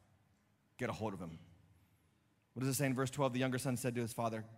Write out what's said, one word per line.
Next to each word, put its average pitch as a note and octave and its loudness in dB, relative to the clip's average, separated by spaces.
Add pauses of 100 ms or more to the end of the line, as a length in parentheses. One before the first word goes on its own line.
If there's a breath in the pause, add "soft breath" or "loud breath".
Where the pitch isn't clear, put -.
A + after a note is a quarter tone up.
(800)
get - 0
a - -2
hold G#2+ -2
of F#2 -6
him. E2 -8 (1160)
What A#2 -6
does C3 2
it C3 2
say C#3+ 4
in C3 4
verse C3 2
twelve? C3+ 2
The B2+ 0
younger B2+ 2
son B2+ 0
said A#2+ 0
to B2 2
his A#2 -2
father, A2+ -2 (140)